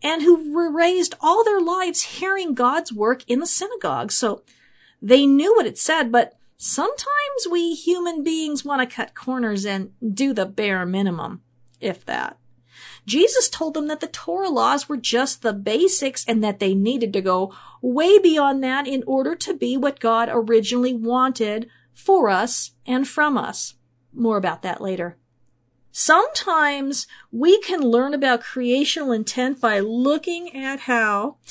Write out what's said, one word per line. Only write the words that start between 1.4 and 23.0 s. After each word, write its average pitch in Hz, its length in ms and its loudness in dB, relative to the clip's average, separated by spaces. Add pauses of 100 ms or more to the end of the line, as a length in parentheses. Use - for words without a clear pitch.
their 415 180 2
lives 349 420 -2
hearing 370 500 -4
God's 254 380 0
work 226 360 -2
in 247 120 0
the 330 80 -4
synagogue. 208 640 -4
So - 320 -2 (580)
they 262 240 6
knew 294 300 4
what 392 100 4
it - 120 -6
said, 311 340 0
but 240 220 2 (240)
sometimes 554 920 -4
we 339 240 0
human 339 480 -2
beings 302 440 -4
want 277 160 -2
to 247 140 -4
cut - 200 -8
corners 226 500 -4
and 196 260 -6 (220)
do 269 200 0
the 214 120 -2
bare 196 400 -2
minimum, 185 560 -4 (380)
if - 260 -8
that. - 320 -6 (680)
Jesus 349 440 2
told 320 260 -6
them 302 120 -4
that 302 140 -6
the 311 60 -8
Torah 370 420 -6
laws 262 400 0
were 294 80 -4
just 247 440 -2
the 220 120 -2
basics 262 720 0
and 226 180 0
that 208 160 -2
they 196 140 0
needed 214 400 0
to 202 80 0
go 190 320 0 (280)
way 311 380 6
beyond 294 440 4
that 269 240 -2
in 269 200 -4
order 269 280 0
to - 180 -6
be 247 240 -2
what 277 240 -2
God 226 280 2
originally 233 640 2
wanted 233 760 -2 (240)
for 359 360 4
us 196 420 0 (140)
and 254 220 0